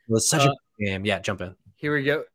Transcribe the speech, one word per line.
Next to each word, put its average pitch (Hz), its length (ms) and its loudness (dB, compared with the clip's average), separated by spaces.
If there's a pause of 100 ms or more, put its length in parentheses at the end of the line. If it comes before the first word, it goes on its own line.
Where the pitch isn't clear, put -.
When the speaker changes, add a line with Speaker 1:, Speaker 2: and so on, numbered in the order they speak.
Speaker 1:
was 113 220 2
such 151 160 4
a 139 60 6
Speaker 2:
Uh, 135 40 -2 (240)
Speaker 1:
game. 98 240 -2
Yeah, 101 140 0
jump 92 240 -4
in. 92 140 -10 (220)
Speaker 2:
Here 147 180 -4
we 143 80 0
go. 143 320 0